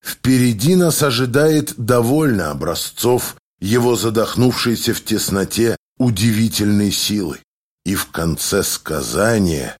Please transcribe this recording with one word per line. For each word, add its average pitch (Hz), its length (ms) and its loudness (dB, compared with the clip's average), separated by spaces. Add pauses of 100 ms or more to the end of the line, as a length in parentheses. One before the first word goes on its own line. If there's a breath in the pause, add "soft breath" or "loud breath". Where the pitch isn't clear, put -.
Впереди 123 680 2
нас 175 280 2
ожидает 143 720 2
довольно 120 720 0
образцов 82 880 -2 (240)
его 120 340 2
задохнувшейся 113 1000 0
в - 120 -6
тесноте 104 720 0 (220)
удивительной 104 920 2
силы. 92 480 -4 (460)
И 95 100 -2
в - 120 -6
конце 82 580 -2
сказания 80 1160 -2